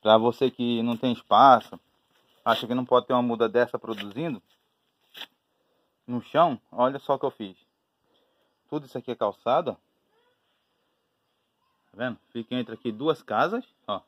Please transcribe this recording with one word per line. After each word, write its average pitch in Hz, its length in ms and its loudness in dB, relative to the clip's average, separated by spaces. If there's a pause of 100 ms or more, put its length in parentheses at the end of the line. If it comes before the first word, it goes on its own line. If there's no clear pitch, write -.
Pra 110 180 6
você 120 320 0
que 120 320 -2
não 117 160 -2
tem 127 140 -2
espaço, 113 680 4 (640)
acha 113 220 -2
que 113 80 -4
não 127 100 -4
pode 123 220 2
ter 131 80 -2
uma 123 80 2
muda 117 260 0
dessa 120 300 0
produzindo 110 640 -10 (1600)
no 120 140 -6
chão, 147 400 2 (100)
olha 131 280 0
só 139 160 -2
o 131 40 -6
que - 60 -8
eu 135 60 0
fiz. 98 260 -14 (1120)
Tudo 151 160 -8
isso 131 140 -12
aqui 123 120 -12
é 120 40 -4
calçado, 120 560 -2
ó. 95 40 -8 (2250)
Tá - 40 -20
vendo? 110 240 -8 (120)
Fica 117 240 -10
entre 117 200 -6
aqui 113 180 -8
duas 147 300 -4
casas, 165 420 -2 (220)
ó. 98 200 -6